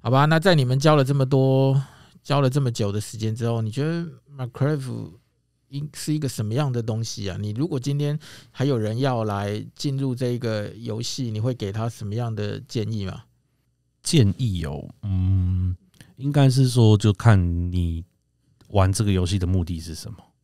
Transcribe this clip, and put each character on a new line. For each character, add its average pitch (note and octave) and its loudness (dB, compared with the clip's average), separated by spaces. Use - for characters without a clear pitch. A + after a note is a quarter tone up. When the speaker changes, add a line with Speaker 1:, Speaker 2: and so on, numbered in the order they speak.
Speaker 1:
好 A2+ -2
吧， C3+ 6
那 D#3+ 4
在 F3 4
你 C#3+ 4
们 B2+ 0
教 D3+ 6
了 C#3+ 6
这 C3+ 2
么 C#3 2
多、 C3+ 4
教 C#3 0
了 C3 4
这 C#3+ 0
么 C3 0
久 G#2+ -2
的 G#2 -2
时 - -12
间 A2 -2
之 A#2 -4
后， A#2 0
你 A2 -4
觉 C3+ -4
得 E3+ -2
Minecraft B2+ -4
应-， C#3+ -10
是 - -6
一 D3+ -2
个 D3 -4
什 - -6
么 G#2 -4
样 C#3 -2
的 A#2+ -4
东 A2 -4
西 G#2 -8
啊？ F#2 -8
你 G#2 -6
如 B2+ -4
果 D3 -4
今 C#3+ -4
天 D3 -2
还 - -4
有 C3+ 0
人 G#2+ -2
要 B2+ 0
来 G2+ -4
进 C#3 -4
入 C3+ -2
这 B2 -2
个 A2 -4
游 A2 -8
戏， A#2+ -6
你 G#2+ -4
会 B2 -2
给 G2+ -6
他 A2 -4
什 - -10
么 G2+ -6
样 A#2+ -4
的 G#2 -6
建 A2 -4
议 G2+ -4
吗？ - -10
Speaker 2:
建 G#2+ 4
议 G2 -2
哦， D2 -10
嗯， F#2 0
应 C#3 -4
该 C#3+ 4
是 C3 4
说 A2+ 6
就 G#2 4
看 G2+ 6
你 E2+ -2
玩 F#2+ 2
这 A2+ 0
个 G2+ 2
游 F#2 2
戏 G2 0
的 F2+ 0
目 F2+ 0
的 E2+ -6
是 D#2+ -12
什 - -14
么。 - -16